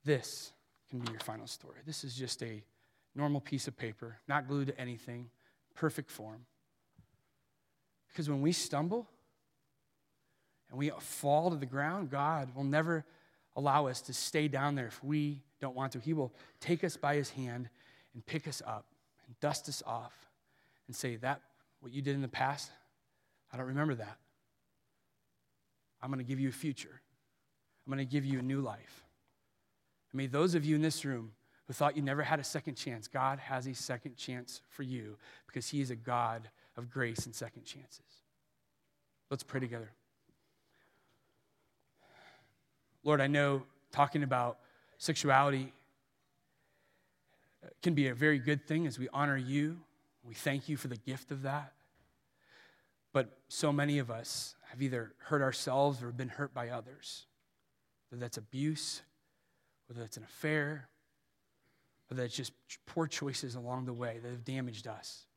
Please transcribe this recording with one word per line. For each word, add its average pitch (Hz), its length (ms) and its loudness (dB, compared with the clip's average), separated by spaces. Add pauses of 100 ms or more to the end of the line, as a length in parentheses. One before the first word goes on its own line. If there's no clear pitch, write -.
This - 480 0 (360)
can 127 120 -6
be 117 100 -2
your 110 100 -10
final 110 280 -8
story. - 360 -14
This 147 200 -8
is 123 100 -8
just 127 300 -6
a 110 180 -8 (540)
normal 143 240 2
piece - 260 -4
of 127 100 -8
paper, 113 520 -8
not 139 180 2
glued 139 220 0
to 135 120 -6
anything, 120 500 -8 (440)
perfect - 380 0
form. 110 340 -12 (1600)
Because 151 240 -4
when 139 100 2
we 156 120 6
stumble 175 560 0 (1600)
and 123 80 -6
we 147 120 2 (100)
fall 151 480 4
to 170 80 2
the 139 80 -2
ground, 143 460 -2
God 143 440 2
will 139 80 -4
never 156 440 4 (500)
allow 143 300 6
us 127 160 -2
to 135 100 -10
stay 151 360 2
down 139 260 2
there 127 120 0
if - 160 -10
we 147 400 0 (180)
don't 131 140 -4
want 131 200 -2
to. 135 40 -4
He 139 140 0
will 139 220 2 (260)
take 170 240 2
us 165 140 -2
by 143 160 2
His 143 160 2
hand 123 400 -6 (420)
and 117 140 -14
pick 160 200 -4
us 143 200 -6
up 110 180 -6 (420)
and 123 140 -16
dust 143 300 0
us - 160 -6
off 113 440 -8 (560)
and 120 80 -12
say, 120 220 -2
"That, 127 240 -2 (400)
what 123 100 -14
you 139 120 -4
did 139 120 0
in 139 60 0
the 131 80 -2
past, 135 420 -2 (800)
I 120 60 -10
don't 127 120 -4
remember 143 260 2
that. 104 240 -8 (1800)
I'm 131 80 -6
gonna 131 120 -2
give 131 160 -2
you 135 120 4
a - 20 -8
future. - 480 -6 (840)
I'm 135 40 -8
gonna 135 140 0
give 135 220 2
you 135 140 2
a - 20 0
new 135 180 2
life." - 460 -6 (1080)
And 131 60 -4
may 135 80 0
those 156 280 6
of 151 120 4
you 156 100 6
in 151 60 6
this 156 200 2
room 117 320 -4 (320)
who 135 60 -8
thought 143 240 4
you 151 60 0
never 139 200 2
had 147 180 2
a 131 40 -6
second 143 300 -4
chance, 117 340 -6
God 135 300 2
has 131 280 -4
a 131 80 -4
second 123 420 -6
chance 123 520 -8
for - 140 -10
you 120 360 -6 (280)
because - 220 -6
He 147 120 0
is 127 100 0
a 120 60 -4
God 117 540 0 (260)
of 120 140 -10
grace 120 340 -2
and 113 100 -10
second 113 300 -10
chances. - 580 -18 (1080)
Let's 139 120 -2
pray - 180 -4
together. 113 320 -6 (3000)
Lord, 143 160 6
I 135 60 6
know 139 400 4 (240)
talking 143 320 4
about 123 360 0 (400)
sexuality 139 760 4 (2000)
can 170 140 4
be 139 140 6
a 123 60 0
very 147 240 6
good 143 280 0
thing 160 200 2
as 117 120 -4
we 127 120 -2
honor 139 260 2
you 143 440 0 (480)
we 113 60 -12
thank 139 340 0
you 151 80 0
for 127 120 -6
the 123 80 -6
gift 131 360 -8
of 135 100 -6
that. 139 300 -4 (1400)
But 127 260 2 (100)
so 151 240 2
many 147 260 4
of 120 120 0
us - 440 -6 (160)
have 127 120 -6
either 123 320 -2 (100)
hurt 147 160 2
ourselves 135 640 4
or 120 100 -6
been 127 160 -4
hurt 143 240 -4
by 120 160 -4
others, 123 580 -10 (840)
whether 120 100 -10
that's 117 160 -6
abuse, 143 640 -2 (880)
whether 120 120 -12
that's 110 180 -10
an 110 60 -14
affair, 151 640 0 (1200)
whether 127 140 -4
that's 120 140 -4
just 131 160 -6 (160)
ch-, - 180 -14
poor 165 200 0
choices 135 480 -4
along 127 320 -4
the 127 60 -4
way 117 300 -4
that 120 60 -10
have 120 160 -8
damaged 123 420 -4
us. - 380 -12 (120)